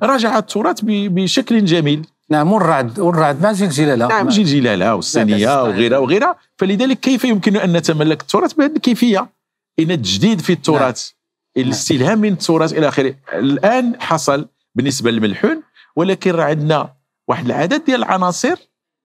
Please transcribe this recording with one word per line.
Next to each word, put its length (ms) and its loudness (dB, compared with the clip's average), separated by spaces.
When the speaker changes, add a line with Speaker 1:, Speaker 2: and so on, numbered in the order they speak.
Speaker 1:
راجع 340 0
التراث 440 -2
ب-، 340 -2
بشكل 500 0
جميل. 400 0
Speaker 2:
نعم، 220 2
والرعد، 480 0
والرعد 420 0
مع 100 2
جيل 180 0
جلالة. 380 2
Speaker 1:
نعم، 100 0
Speaker 2:
نعم. 120 0
Speaker 1:
جيل 160 2
جلالة 500 2
والصينية 600 0
Speaker 2:
نعم، 120 0
Speaker 1:
وغيرها 300 2
وغيرها. 380 0
فلذلك 420 0
كيف 260 0
يمكن 300 2
أن 220 2
نتملك 440 0
التراث 320 -2
بهذه 220 0
الكيفية؟ 540 0
إن 120 0
التجديد 500 0
في 120 0
التراث 560 -2
Speaker 2:
نعم. 80 0
Speaker 1:
الاستلهام 540 0
من 120 2
التراث 420 0
إلى 140 2
آخره. 280 -2
الآن 680 0
حصل 460 0
بالنسبة 360 -2
للملحون، 500 0
ولكن 360 0
راه 120 0
عندنا 500 -2
واحد 180 -2
العدد 400 -2
ديال 140 0
العناصر 560 -2